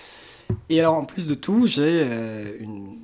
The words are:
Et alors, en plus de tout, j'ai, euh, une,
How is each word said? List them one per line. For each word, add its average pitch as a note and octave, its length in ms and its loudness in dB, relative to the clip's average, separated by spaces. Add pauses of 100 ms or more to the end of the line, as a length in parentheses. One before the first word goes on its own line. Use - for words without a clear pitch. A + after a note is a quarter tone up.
(680)
Et D#3+ 100 4
alors, E3 160 4
en D3 100 -2
plus E3 220 -8
de D3 80 0
tout, G#3+ 320 2
j'ai, D#3+ 400 2
euh, A2 520 -6
une, G#2 440 -14